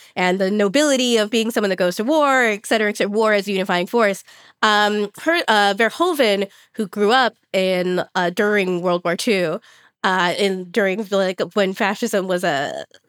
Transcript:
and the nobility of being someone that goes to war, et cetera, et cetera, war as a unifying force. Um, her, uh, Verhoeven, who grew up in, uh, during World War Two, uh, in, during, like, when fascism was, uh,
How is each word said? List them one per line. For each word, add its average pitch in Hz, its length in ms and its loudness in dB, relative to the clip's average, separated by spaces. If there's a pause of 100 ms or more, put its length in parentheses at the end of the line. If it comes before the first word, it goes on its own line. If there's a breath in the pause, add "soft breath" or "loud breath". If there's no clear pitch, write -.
(160 soft breath)
and 185 240 0
the 190 100 0
nobility 240 680 2
of 214 120 0
being 226 220 0
someone 208 180 0
that 185 60 -2
goes 180 220 0
to 214 60 -2
war, 269 420 2
et 208 200 -2
cetera, 214 240 0
et - 80 -6
cetera, 208 140 -2
war 214 220 2
as 202 140 0
a 208 40 -2
unifying 185 340 0
force. 202 380 0 (400 soft breath)
Um, 208 480 2 (100)
her, 330 260 0
uh, 202 300 4
Verhoeven, 226 720 0 (260 soft breath)
who 214 120 -4
grew 202 240 0
up 247 240 2 (160)
in, 180 500 0 (140)
uh, 180 160 0
during 190 500 0
World 175 220 0
War 175 120 -2
Two, 190 440 -2 (440 soft breath)
uh, 185 340 0
in, 185 340 -2
during, 214 400 -2
like, 190 280 0 (140)
when 190 220 0
fascism 202 520 -2
was, 180 160 -2
uh, 143 400 -4 (260)